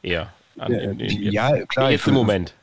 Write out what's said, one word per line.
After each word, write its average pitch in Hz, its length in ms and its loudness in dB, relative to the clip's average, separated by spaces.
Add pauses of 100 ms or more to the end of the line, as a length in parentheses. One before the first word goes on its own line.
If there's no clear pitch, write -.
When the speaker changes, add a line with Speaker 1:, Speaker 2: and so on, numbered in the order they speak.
Speaker 1:
eher 87 280 -4 (280)
an, 131 120 -4
Speaker 2:
Ja, 110 100 0
Speaker 1:
in, 98 180 -6
in 110 80 -4
Speaker 2:
die, 101 160 -4
Speaker 1:
jetzt, 101 100 0
Speaker 2:
ja, 127 320 0
klar, 135 240 0
Speaker 1:
jetzt - 120 2
Speaker 2:
ich - 60 -2
Speaker 1:
im 143 60 4
Speaker 2:
find, - 20 4
Speaker 1:
Moment. 104 480 2